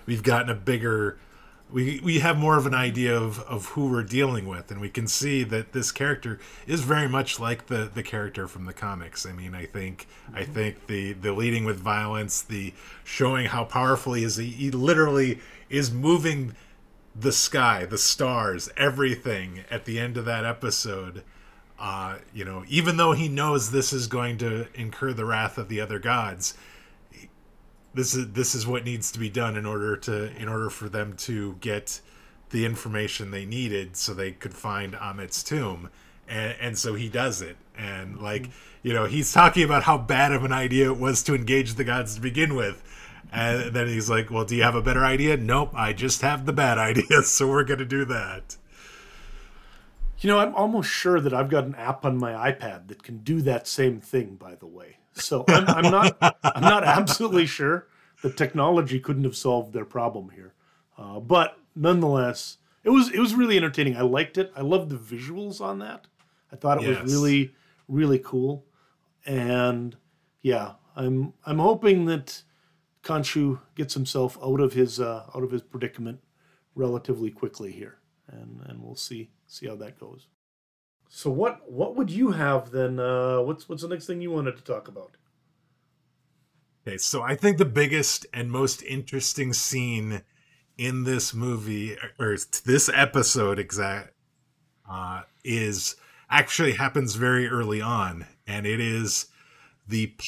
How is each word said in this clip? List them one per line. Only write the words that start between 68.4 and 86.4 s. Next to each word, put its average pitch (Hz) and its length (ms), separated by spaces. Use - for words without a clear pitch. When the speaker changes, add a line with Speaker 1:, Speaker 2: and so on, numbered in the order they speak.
Speaker 2:
And 123 720
yeah, 113 320
I'm, 131 360
I'm 156 140
hoping 190 480
that 156 360
Khonshu 143 560
gets 143 180
himself 131 500
out 131 160
of 131 140
his, 123 260
uh, 117 340
out 127 100
of 127 80
his 120 100
predicament 120 580
relatively 120 560
quickly 110 400
here, 104 280
and, 117 380
and 120 160
we'll 117 140
see, 113 360
see - 200
how 110 80
that 104 240
goes. 113 280
So - 220
what, 208 400
what 156 240
would 226 160
you 220 200
have 139 400
then? 127 280
Uh, 127 420
what's, 151 280
what's 160 140
the 170 60
next 175 180
thing 175 140
you 175 100
wanted 139 260
to - 60
talk 107 240
about? 98 300